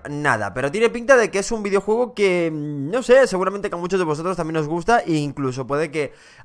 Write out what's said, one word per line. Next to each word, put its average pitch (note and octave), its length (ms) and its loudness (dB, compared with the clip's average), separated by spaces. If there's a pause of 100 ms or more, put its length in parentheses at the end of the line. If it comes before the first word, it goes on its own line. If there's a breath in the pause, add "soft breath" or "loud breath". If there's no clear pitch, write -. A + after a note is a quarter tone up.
nada, B2+ 460 0
pero C3+ 160 -2
tiene A3 180 2
pinta A#3+ 280 4
de G#3+ 140 4
que G3 100 -2
es G3 120 -6
un A3 100 -4
videojuego G#3 520 0
que, F3+ 360 2
mm, D3 400 -6
no A#3+ 120 -2
sé, B3+ 240 6
seguramente F#3+ 420 -2
que E3+ 80 -8
a - 20 -6
muchos F3+ 200 -2
de F3 80 0
vosotros E3 320 -2
también D#3+ 180 -4
os D3+ 120 0
gusta F3 320 2
e E3+ 120 -2
incluso C3+ 540 -4
puede D3 240 -2
que C#3+ 240 -6 (300 loud breath)